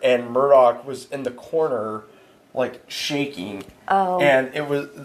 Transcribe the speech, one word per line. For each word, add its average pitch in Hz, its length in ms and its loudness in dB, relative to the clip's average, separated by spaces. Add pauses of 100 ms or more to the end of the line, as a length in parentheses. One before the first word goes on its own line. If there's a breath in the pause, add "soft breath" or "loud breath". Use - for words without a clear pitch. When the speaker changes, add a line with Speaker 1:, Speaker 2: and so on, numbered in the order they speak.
Speaker 1:
and 123 280 2
Murdoch 127 560 4
was 127 240 -12
in 139 140 -8
the 123 60 -4
corner, 120 720 -4 (500 soft breath)
like, 123 340 -4
shaking. 104 760 -6 (240)
Speaker 2:
Oh. 185 320 0
Speaker 1:
And 131 340 2
it 151 140 -6
was, 143 200 -2 (160)